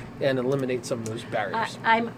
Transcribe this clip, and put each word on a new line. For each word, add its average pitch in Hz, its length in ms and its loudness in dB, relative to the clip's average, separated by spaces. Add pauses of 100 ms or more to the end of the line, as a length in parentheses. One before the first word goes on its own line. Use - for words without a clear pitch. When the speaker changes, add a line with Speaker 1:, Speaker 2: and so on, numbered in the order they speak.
(240)
Speaker 1:
and 135 160 4
eliminate 127 480 0
some 123 140 -2
of 113 40 -6
those 110 200 -4
barriers. 113 600 -2
Speaker 2:
I, 202 140 6
I'm 233 200 0